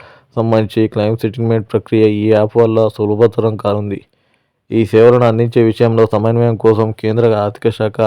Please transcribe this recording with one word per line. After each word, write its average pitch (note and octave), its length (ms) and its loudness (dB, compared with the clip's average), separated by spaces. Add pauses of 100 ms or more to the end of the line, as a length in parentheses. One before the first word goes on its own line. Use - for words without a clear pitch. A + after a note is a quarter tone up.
(340)
సంబంధించి A2+ 540 -2
క్లెయిమ్ G#2+ 300 -4
సెటిల్‌మెంట్ A2+ 500 -4
ప్రక్రియ A2 460 -2
ఈ G#2 140 -4
యాప్ G#2+ 300 0
వల్ల A2+ 300 2
సులభతరం G#2+ 680 -2
కానుంది. G#2 420 -6 (720)
ఈ A2+ 140 0
సేవలను A#2+ 400 4
అందించే A#2 380 0
విషయంలో A2+ 420 0
సమన్వయం A2+ 500 0
కోసం A2 360 0
కేంద్ర A2 440 -2
ఆర్థిక G#2 340 -4
శాఖ, A2 260 -4 (120)